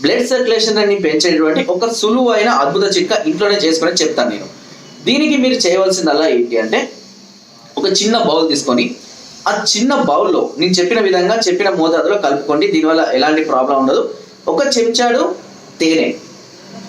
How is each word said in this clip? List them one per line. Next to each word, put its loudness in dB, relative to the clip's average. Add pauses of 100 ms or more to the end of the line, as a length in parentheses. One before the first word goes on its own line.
బ్లడ్ 2
సర్క్యులేషన్ 0
అని 2
పెంచేటువంటి 0
ఒక 0
సులువైన 2
అద్భుత 0
చిట్కా 0
ఇంట్లోనే 0
చేసుకుని 0
చెప్తాను 0
నేను. -8 (600)
దీనికి 0
మీరు 2
చేయవలసిందల్లా 0
ఏంటి 0
అంటే, -2 (840)
ఒక -2
చిన్న 0
బౌల్ 2
తీసుకొని, -2 (540)
ఆ -2 (120)
చిన్న 2
బౌల్‌లో 0
నేను 0
చెప్పిన 2
విధంగా, 2
చెప్పిన 0
మోతాదులో 2
కలుపుకోండి. 0
దీనివల్ల 2
ఎలాంటి 2
ప్రాబ్లం 0
ఉండదు. 0 (340)
ఒక 0 (180)
చెంచాడు 0 (460)
తేనె, 2 (760)